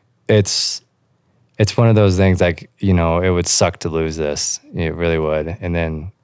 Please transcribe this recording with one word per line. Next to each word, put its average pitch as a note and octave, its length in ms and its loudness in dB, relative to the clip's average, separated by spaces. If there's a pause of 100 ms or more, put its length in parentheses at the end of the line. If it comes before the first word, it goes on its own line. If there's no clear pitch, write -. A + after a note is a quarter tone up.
(280)
it's, - 540 0 (760)
it's G#2 180 0
one A#2 120 4
of A2+ 60 4
those G2+ 220 4
things, F#2+ 240 2
like, F2 280 -2 (100)
you F#2+ 140 0
know, E2+ 300 2
it F#2 80 2
would F2 160 0
suck - 320 0
to - 100 -6
lose D#2+ 280 -4
this. D2 440 -4 (140)
It D#2+ 200 -4
really E2 240 -2
would. D#2 420 -4
And F2 140 -4
then E2 380 -4 (120)